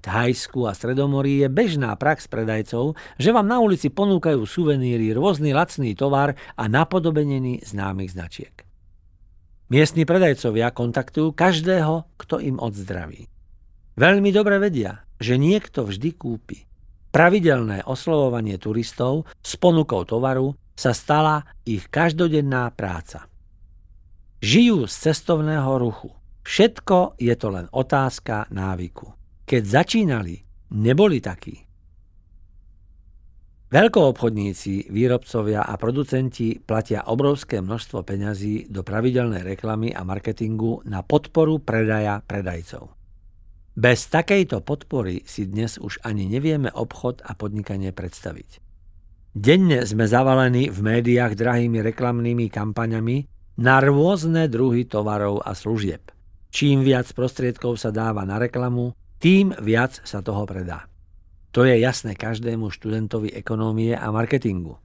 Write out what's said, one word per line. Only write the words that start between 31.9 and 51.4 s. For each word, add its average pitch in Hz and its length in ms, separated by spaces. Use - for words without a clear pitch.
Veľkoobchodníci, 113 1200
výrobcovia 110 800
a 104 80
producenti 127 800
platia 110 560
obrovské 139 480
množstvo 104 400
peňazí 101 720
do 98 80
pravidelnej 113 640
reklamy 110 480
a 90 160
marketingu 110 800
na 95 160
podporu 156 560
predaja 107 640
predajcov. 90 720
Bez 120 320
takejto 170 560
podpory 117 640
si 98 240
dnes 110 240
už - 320
ani 101 240
nevieme 143 400
obchod - 560
a 104 80
podnikanie 101 560
predstaviť. - 720
Denne 143 480
sme 107 240
zavalení 127 640
v 92 80
médiách 117 560
drahými 117 480